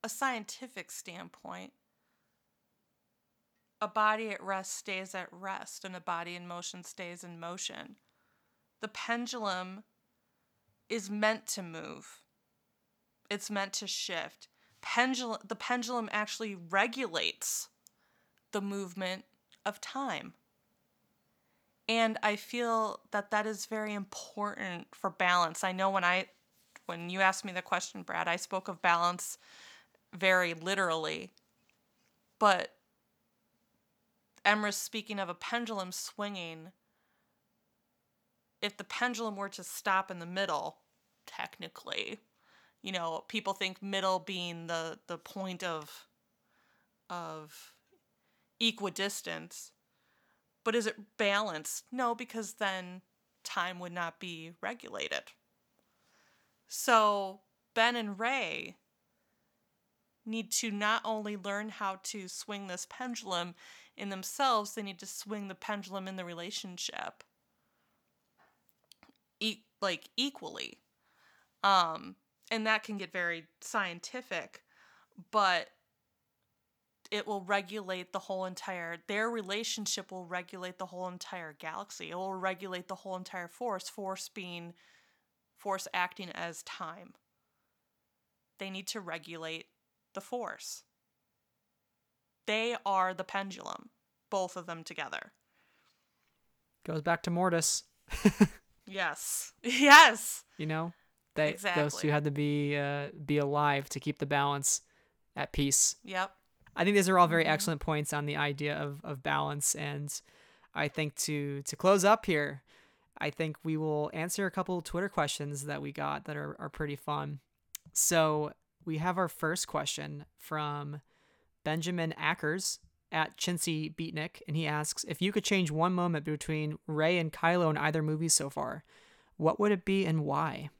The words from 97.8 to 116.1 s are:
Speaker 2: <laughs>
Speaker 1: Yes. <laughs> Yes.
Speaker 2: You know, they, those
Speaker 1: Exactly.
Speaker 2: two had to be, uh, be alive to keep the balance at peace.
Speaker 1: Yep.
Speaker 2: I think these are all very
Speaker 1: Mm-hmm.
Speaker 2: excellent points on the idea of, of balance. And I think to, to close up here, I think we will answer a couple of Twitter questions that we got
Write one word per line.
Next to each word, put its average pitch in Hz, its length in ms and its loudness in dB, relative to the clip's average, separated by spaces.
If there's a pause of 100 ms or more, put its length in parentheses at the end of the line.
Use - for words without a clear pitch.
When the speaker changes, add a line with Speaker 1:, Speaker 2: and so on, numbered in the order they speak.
Speaker 2:
<laughs> - 0 - (640)
Speaker 1:
Yes. - 680 -2
<laughs> - 40 -20
Yes. 277 840 12 (120)
Speaker 2:
You 151 80 -4
know, 160 300 -2 (400)
they, 151 180 6
those - 40 -
Speaker 1:
Exactly. 175 440 2
Speaker 2:
two 151 100 4
had 147 140 4
to 147 60 2
be, 147 440 2
uh, 143 340 0 (180)
be 147 100 4
alive 143 540 4
to 139 100 -4
keep - 180 -2
the 143 60 -2
balance 143 560 2 (560)
at - 160 -4
peace. - 520 4
Speaker 1:
Yep. 190 280 -4 (420)
Speaker 2:
I 170 100 2
think 202 120 6
these 190 140 8
are 190 80 8
all 175 80 12
very 165 180 4
Speaker 1:
Mm-hmm. 156 80 4
Speaker 2:
excellent 151 300 2
points 151 320 0
on 147 100 0
the 147 120 -2
idea 147 380 0
of, 147 300 -4
of 135 180 -8
balance. 147 520 2
And 147 360 -6 (640)
I 147 140 2
think 151 280 -2
to, 143 480 -2
to - 120 -6
close 190 260 6
up 214 220 8
here, 143 380 0 (560)
I 147 100 0
think 156 340 -4
we 160 140 0
will 151 380 0
answer 175 320 -2
a 175 40 0
couple 180 280 -2
of 165 60 -6
Twitter 185 260 -2
questions 147 560 -2
that 143 160 -4
we 143 100 -6
got 143 320 -4